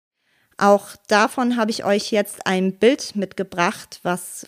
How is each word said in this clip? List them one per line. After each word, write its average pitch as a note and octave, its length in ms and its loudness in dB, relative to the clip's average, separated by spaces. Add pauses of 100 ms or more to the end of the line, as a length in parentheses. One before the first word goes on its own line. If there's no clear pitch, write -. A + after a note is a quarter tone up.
(580)
Auch G3+ 380 2 (120)
davon A#3+ 500 2
habe A3+ 140 0
ich - 140 -6
euch G3+ 260 0
jetzt G#3 340 -2
ein F#3 280 0
Bild B3 420 2
mitgebracht, F#3 880 -4
was - 440 -6